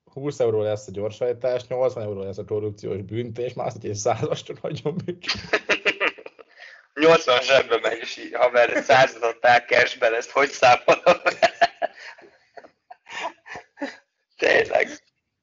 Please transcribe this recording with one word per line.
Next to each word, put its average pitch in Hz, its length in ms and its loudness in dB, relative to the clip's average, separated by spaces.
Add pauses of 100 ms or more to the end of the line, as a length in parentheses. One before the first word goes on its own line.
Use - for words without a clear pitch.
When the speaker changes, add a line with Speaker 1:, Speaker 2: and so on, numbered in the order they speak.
(120)
Speaker 1:
húsz 143 280 -8
euró 110 220 2
lesz 107 260 -4
a - 20 -16
gyorsajtás, 120 760 -4
nyolcvan 123 380 -2
euró 101 180 -8
lesz 98 160 -10
a 101 60 -10
korrupciós 104 580 -6
büntés, 120 500 -8
már 123 140 -6
azt, 113 140 -8
hogy - 100 -8
egy 101 60 -6
százast 120 640 -4
adjon 156 440 -6
még. 175 200 -10 (800)
Speaker 2:
<laughs> - 960 -12
Nyolcvan 156 420 6
zsebbe 117 400 4
megy, 113 180 -2
és 123 160 -10
így, 110 180 -14
haver, 120 480 2
százat 131 400 4
adtál 120 380 2
cashben, 120 540 0
ezt 123 160 -6
hogy 139 180 0
számolod? - 760 4
<laughs> 175 100 -2 (3000)
Tényleg. - 520 2 (540)